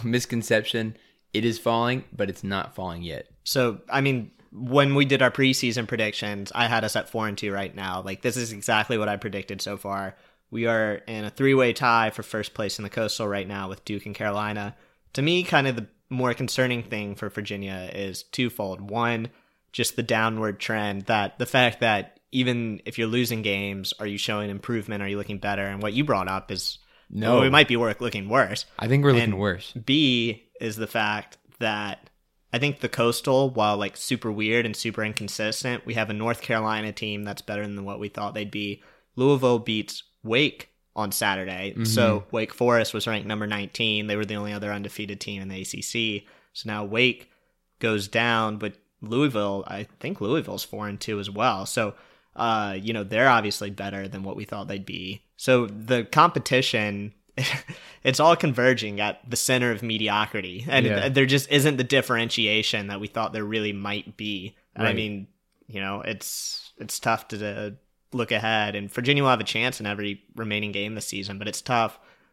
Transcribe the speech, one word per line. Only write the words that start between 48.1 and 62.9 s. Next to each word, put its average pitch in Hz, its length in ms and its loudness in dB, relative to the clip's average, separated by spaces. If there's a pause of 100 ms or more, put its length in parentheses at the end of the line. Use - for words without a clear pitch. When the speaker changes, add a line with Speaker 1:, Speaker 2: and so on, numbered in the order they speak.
Speaker 2:
but 101 160 -6 (280)
Louisville, 107 640 0
I 101 220 -8 (100)
think 185 220 -10
Louisville's 107 440 -2
four 104 240 -8
and 101 120 -8
two 107 180 -4
as 98 100 -8
well. 101 380 0
So, 107 280 -2 (420)
uh, 107 440 0
you 110 120 -4
know, 110 100 -4
they're 107 260 4
obviously 107 420 4
better 98 380 -8
than 95 140 -10
what 98 140 -8
we 104 80 -10
thought 101 240 -8
they'd 98 180 -8
be. 95 380 -10 (120)
So 123 300 4
the 110 380 0
competition, 110 1080 2 (240)
<laughs> - 680 -8
it's 131 160 2
all 170 160 8
converging 120 640 2
at 104 280 -4
the 120 80 -6
center 123 360 2
of 107 100 -6
mediocrity. 107 840 0
And 131 180 6
Speaker 1:
Yeah. 104 220 2
Speaker 2:
there 135 180 6
just 135 240 2
isn't 143 260 4
the 127 80 0
differentiation 113 1040 2
that 101 120 -6